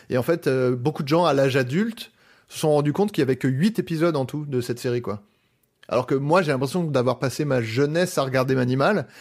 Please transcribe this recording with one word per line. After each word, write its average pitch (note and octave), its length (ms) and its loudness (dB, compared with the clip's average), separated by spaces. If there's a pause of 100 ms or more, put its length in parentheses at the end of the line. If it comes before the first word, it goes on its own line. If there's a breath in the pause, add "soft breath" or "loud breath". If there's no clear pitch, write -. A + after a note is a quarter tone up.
Et B2 100 0
en B2 40 0
fait, E3 240 0
euh, B2+ 300 2
beaucoup D3 260 -2
de C#3 60 -6
gens, E3+ 160 4
à D3+ 100 4
l'âge C3+ 220 4
adulte, D#3+ 560 -2 (360 soft breath)
se - 120 -14
sont D#3 100 2
rendus D3 220 2
compte G3+ 180 0
qu'il D#3 120 0
y - 20 2
avait B2+ 100 2
que C3+ 140 -2
huit E3+ 320 0
épisodes E3 340 0
en C3+ 100 0
tout D3 220 -6
de C3 140 -2
cette B2 180 -4
série, B2 240 -2
quoi. G#2 180 -6 (680)
Alors B2 180 0
que C#3+ 80 -2
moi, C#3+ 260 2
j'ai D3+ 120 0
l'impression C#3 320 -2
d'avoir B2+ 340 0
passé C#3+ 260 -2
ma C3 160 0
jeunesse C#3+ 560 -2
à D3 60 2
regarder C3 320 0
Manimal, C3+ 520 0 (140 loud breath)